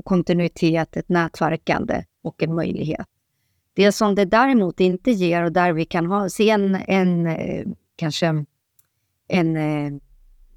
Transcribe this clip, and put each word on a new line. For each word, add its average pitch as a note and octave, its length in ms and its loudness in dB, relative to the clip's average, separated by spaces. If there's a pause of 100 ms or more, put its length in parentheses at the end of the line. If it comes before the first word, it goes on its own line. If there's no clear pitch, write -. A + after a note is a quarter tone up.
kontinuitet, E3+ 920 0
ett E3 120 -8
nätverkande E3 960 -2 (180)
och - 200 -8
en D#3+ 120 -2
möjlighet. E3+ 520 -4 (680)
Det G3 180 4
som G3+ 220 0
det G3+ 100 2
däremot A3 560 2
inte F#3 300 2
ger F3 320 2
och E3+ 100 0
där F3+ 200 2
vi D#3+ 120 -2
kan E3+ 220 -2
ha, G3+ 220 -2
se G#3 220 2
en, G3 240 2
en, F3+ 520 0
eh, - 400 -6 (300)
kanske D#3 480 -2 (840)
en, E3 280 0
eh, D3 440 -4 (560)